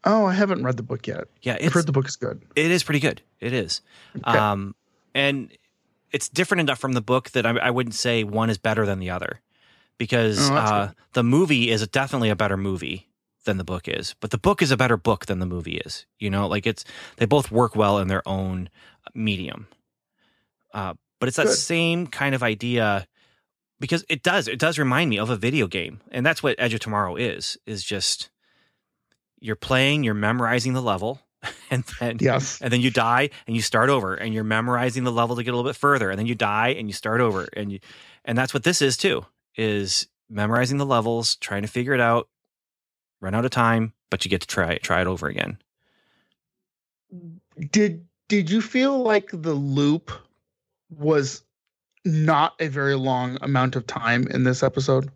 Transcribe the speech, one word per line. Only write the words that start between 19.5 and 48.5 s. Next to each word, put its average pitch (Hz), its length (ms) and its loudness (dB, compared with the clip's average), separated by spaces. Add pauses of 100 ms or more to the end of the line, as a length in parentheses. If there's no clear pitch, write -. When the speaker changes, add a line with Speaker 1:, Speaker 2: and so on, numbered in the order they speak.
Speaker 2:
Uh, 95 220 -6 (240)
but 123 80 0
it's 131 100 -2
that 151 100 4
Speaker 1:
Good. - 100 2
Speaker 2:
same 165 500 0
kind 139 260 -2
of 127 80 -2
idea, 110 680 0 (720)
because 156 300 -2
it 151 140 -2
does, 175 240 2
it 120 100 -4
does 156 220 0
remind 139 320 2
me 104 80 0
of 110 100 -2
a 123 60 0
video 117 320 0
game, 90 340 -6 (100)
and 123 140 -2
that's 160 160 0
what 135 160 0
Edge 117 160 0
of 113 60 -4
Tomorrow 104 380 -2
is, - 380 -4 (120)
is 101 160 -8
just - 460 -4 (1120)
you're 110 140 -4
playing, 135 480 2
you're 110 100 0
memorizing 117 600 0
the 131 80 0
level, 110 400 -2 (240)
<laughs> - 260 -14
and 127 140 -2 (160)
then 117 180 -4
Speaker 1:
Yes. 131 420 0
Speaker 2:
and 123 120 -2
then 123 80 2
you 123 100 2
die 123 380 2 (180)
and 113 80 -4
you 113 60 0
start 117 280 2
over, 104 240 2
and 110 200 -6
you're 110 100 -4
memorizing 120 640 0
the 127 80 0
level 117 240 2
to 123 60 -4
get 123 100 -2
a - 20 0
little 120 140 0
bit - 80 -8
further, 135 320 2
and 98 100 -2
then 110 80 -2
you 120 80 -2
die 107 340 2
and 110 200 -4
you 98 40 -10
start 110 280 0
over, 98 340 0
and 101 160 -6
you, 98 80 -10 (460)
and 117 120 -2
that's 131 160 0
what 135 100 -2
this 175 180 2
is 131 160 2
too, - 280 0 (300)
is 104 520 -2 (220)
memorizing 117 480 0
the 143 80 0
levels, 117 520 0
trying 101 240 -6
to 107 80 -6
figure 123 240 -2
it 127 80 2
out, 117 260 2 (920)
run 95 120 -6
out 117 120 0
of 131 60 0
time, 113 420 2 (160)
but - 160 -4
you 92 40 -8
get 92 120 0
to - 60 -14
try 87 260 -2
it, - 100 -6
try 85 160 0
it 90 80 0
over 82 200 -4
again. 50 300 -4 (2250)
Speaker 1:
Did, 202 340 2 (220)
did 196 220 2
you 220 120 2